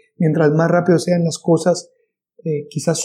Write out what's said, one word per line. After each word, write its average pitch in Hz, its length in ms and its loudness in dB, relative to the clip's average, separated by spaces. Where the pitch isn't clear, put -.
mientras 156 340 2
más 165 200 2
rápido 175 280 2
sean 175 260 -2
las 156 120 -4
cosas, 160 520 -2
eh, 151 240 -6
quizás 160 360 -4